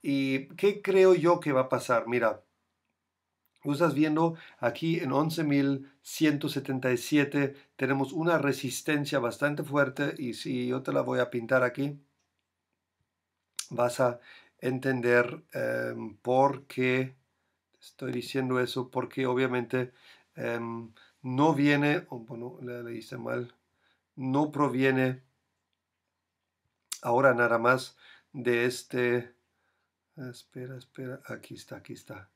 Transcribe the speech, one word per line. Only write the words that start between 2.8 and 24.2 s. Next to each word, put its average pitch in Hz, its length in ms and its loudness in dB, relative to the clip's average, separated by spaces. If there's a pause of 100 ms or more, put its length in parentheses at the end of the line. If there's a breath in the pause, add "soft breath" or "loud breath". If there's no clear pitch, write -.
tú 147 120 -2
estás 151 200 2
viendo 156 420 2 (220 loud breath)
aquí 143 420 -2
en 131 120 -4
once 160 320 0
mil 139 480 0 (100)
ciento 151 460 0
setenta 131 460 -2
y 120 40 0
siete 139 580 0 (200 loud breath)
tenemos 135 380 -2
una 165 240 2
resistencia 143 800 -2
bastante 147 440 -2
fuerte. 143 540 0
Y 123 180 -6
si 123 320 -4
yo 127 140 -2
te - 120 -6
la 139 80 2
voy 127 180 -2
a 123 100 0
pintar 123 340 0
aquí, 139 360 -4 (1700)
vas 120 280 0
a 123 180 2 (400 loud breath)
entender, 127 840 2 (100)
em, 120 640 -6
por 131 500 2
qué 127 480 -2 (640)
estoy - 320 -12
diciendo 127 480 -2
eso. 123 320 -2
Porque 127 340 -4
obviamente, 127 680 0 (420 soft breath)
em, 117 560 -6 (300 soft breath)
no 135 320 2
viene, 147 560 2
o 123 100 -10
bueno, 117 420 -12
le, 120 220 -12
le 117 120 -12
hice 117 220 -12
mal, 120 380 -6 (600)
no 143 360 0